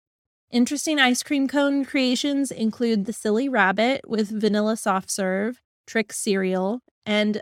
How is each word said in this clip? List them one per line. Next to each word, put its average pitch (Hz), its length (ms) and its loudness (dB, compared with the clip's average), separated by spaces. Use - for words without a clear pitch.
Interesting 277 480 0
ice 254 260 2
cream 277 220 0
cone 277 380 0
creations 269 680 0
include 226 520 0
the 208 80 -8
Silly 220 380 0
Rabbit 220 600 2
with 214 200 -2
vanilla 214 380 2
soft 190 340 -2
serve, 196 480 -2
Trick 220 280 -2
cereal, 190 680 0
and 208 360 0